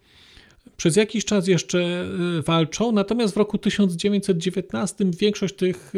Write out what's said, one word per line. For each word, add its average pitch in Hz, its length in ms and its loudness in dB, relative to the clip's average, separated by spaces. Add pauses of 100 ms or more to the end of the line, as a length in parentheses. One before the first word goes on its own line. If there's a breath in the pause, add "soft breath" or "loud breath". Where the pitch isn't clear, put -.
(760 soft breath)
Przez 165 180 0
jakiś 214 300 2
czas 196 220 0
jeszcze, 180 320 2 (600)
e, - 20 0
walczą, 165 500 0
natomiast 208 420 2
w - 40 -2
roku 208 200 2
tysiąc 196 380 2
dziewięćset 196 420 0
dziewiętnastym 185 720 -2
większość 202 440 -2
tych, - 420 -4